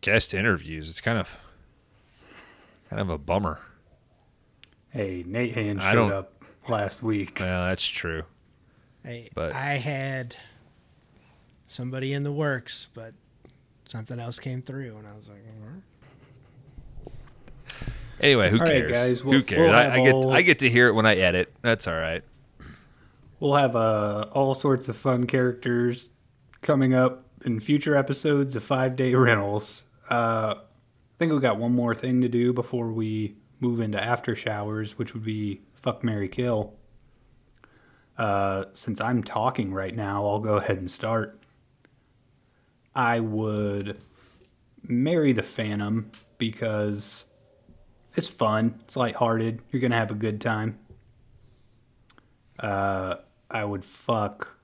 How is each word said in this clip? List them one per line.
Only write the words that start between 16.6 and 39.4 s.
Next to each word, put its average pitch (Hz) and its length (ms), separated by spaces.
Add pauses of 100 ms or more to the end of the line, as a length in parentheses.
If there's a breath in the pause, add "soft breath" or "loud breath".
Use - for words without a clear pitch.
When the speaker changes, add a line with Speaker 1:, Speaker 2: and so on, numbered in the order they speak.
Speaker 1:
Anyway, 117 300
who 107 80
Speaker 2:
All 160 60
right, 165 80
Speaker 1:
cares? 131 200
Speaker 2:
guys, 123 280
Speaker 1:
Who 131 100
Speaker 2:
we'll, 135 120
Speaker 1:
cares? - 180
Speaker 2:
we'll 165 140
Speaker 1:
I, 120 80
Speaker 2:
have 135 120
Speaker 1:
I 131 100
get, 131 100
Speaker 2:
all 131 180
Speaker 1:
I 151 100
get 175 180
to 127 100
hear 120 180
it 104 60
when 110 120
I 107 100
edit. 90 360 (100)
That's 113 260
all 85 60
right. 80 280 (1160 soft breath)
Speaker 2:
We'll 143 160
have, 135 180
uh, 107 580
all 135 220
sorts 131 340
of 117 80
fun 123 300
characters 123 840 (500)
coming 135 340
up 127 300 (200)
in 117 140
future 143 380
episodes 139 580
of 107 80
Five 131 320
Day 127 220
Rentals. 104 680 (260)
Uh, 113 500
I - 40 (560)
think 165 140
we 147 80
got 120 160
one 117 180
more 120 180
thing 127 280
to 123 80
do 120 240
before 120 400
we 110 420 (240)
move 120 220
into 104 200
After 117 360
Showers, 107 600
which 113 180
would 113 100
be 107 380 (120)
Fuck, - 300
Marry, 104 240
Kill. 113 460 (1400 soft breath)
Uh, 98 580
since - 260
I'm 117 240
talking 107 500